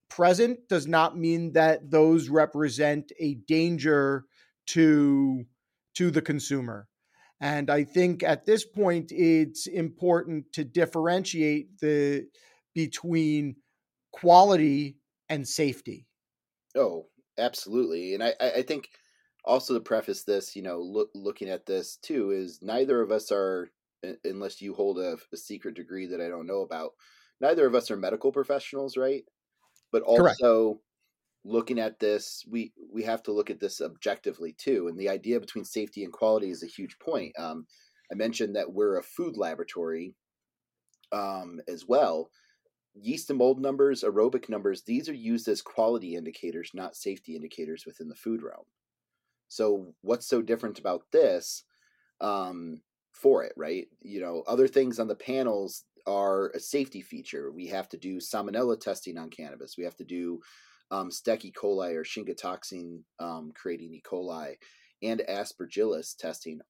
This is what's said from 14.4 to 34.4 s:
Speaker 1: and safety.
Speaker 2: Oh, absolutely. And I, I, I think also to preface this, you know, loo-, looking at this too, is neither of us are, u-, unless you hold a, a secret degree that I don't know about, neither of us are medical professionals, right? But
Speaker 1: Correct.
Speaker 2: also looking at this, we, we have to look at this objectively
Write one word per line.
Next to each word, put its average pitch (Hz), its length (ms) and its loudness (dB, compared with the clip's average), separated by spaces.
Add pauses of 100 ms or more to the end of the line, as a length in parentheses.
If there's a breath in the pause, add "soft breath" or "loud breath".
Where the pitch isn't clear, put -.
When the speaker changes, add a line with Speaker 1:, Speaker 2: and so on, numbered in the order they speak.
Speaker 1:
and 139 200 -4
safety. - 580 -2 (720)
Speaker 2:
Oh, 90 320 0 (280)
absolutely. 95 760 -2
And 104 80 -4
I, 117 180 0
I, 123 180 2
I 131 40 0
think 147 280 -6 (540)
also 131 300 2
to 113 60 0
preface 110 420 -2
this, 98 320 -2
you 98 80 -12
know, 90 180 -6
loo-, 101 360 -2
looking 98 320 -8
at 92 180 -8
this 95 300 -4
too, 110 340 -2
is 92 320 -4
neither 120 400 2
of 101 80 -2
us 107 220 0
are, 95 400 -2 (320)
u-, 90 180 -10
unless 98 400 -8
you 98 100 -10
hold 98 280 0
a, 87 180 -4 (140)
a - 40 -12
secret - 380 -12
degree 90 320 -10
that 87 140 -8
I 85 80 -6
don't 85 180 -10
know 95 160 -2
about, 82 300 -8 (480 soft breath)
neither 151 260 4
of 120 80 4
us 120 160 2
are 107 60 -4
medical 98 340 -2
professionals, 139 680 -4
right? 131 280 -2 (640)
But 113 140 2
Speaker 1:
Correct. 127 360 8
Speaker 2:
also 113 400 6 (640)
looking 113 360 -2
at 110 180 -4
this, - 500 -2
we, 113 240 -6 (200)
we 110 100 -6
have 113 220 -4
to 110 80 -4
look 104 180 0
at 113 100 -10
this 101 200 -6
objectively 82 760 -6